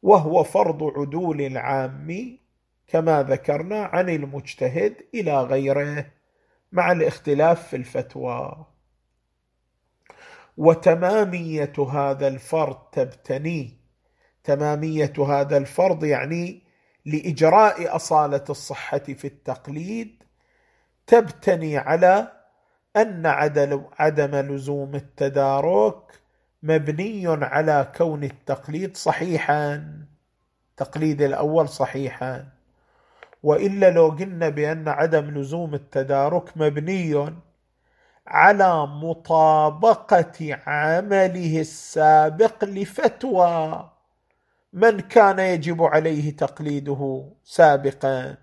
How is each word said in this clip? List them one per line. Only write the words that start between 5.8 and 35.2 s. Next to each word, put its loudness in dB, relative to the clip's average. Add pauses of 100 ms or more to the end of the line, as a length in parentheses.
مع 2
الاختلاف 0
في -10
الفتوى. -10 (1900)
وتمامية 0 (200)
هذا -2
الفرض -4
تبتني، -8 (680)
تمامية -2 (160)
هذا 0
الفرض 0
يعني -4 (340)
لإجراء 2
أصالة 0
الصحة -8
في -10
التقليد، -12 (840)
تبتني 2
على 2 (640)
أن 0
عدل-، 0 (100)
عدم 0
لزوم -6
التدارك -2 (420)
مبني -2
على 0
كون -2
التقليد -8
صحيحاً، -2 (800)
تقليد -2
الأول 2
صحيحاً، -6 (960)
وإلا 4
لو 6
قلنا -4
بأن -4
عدم 0